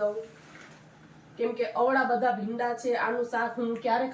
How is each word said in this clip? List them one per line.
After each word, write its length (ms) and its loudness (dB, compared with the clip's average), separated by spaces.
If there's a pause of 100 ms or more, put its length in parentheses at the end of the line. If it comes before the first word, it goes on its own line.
દઉં, 180 0 (1200)
કેમ 200 0
કે 140 0
અવળા 400 4
બધા 300 2
ભીંડા 320 -2 (100)
છે. 140 0
આનું 340 -2
શાક 320 -2
હું 180 -2
ક્યારે 320 2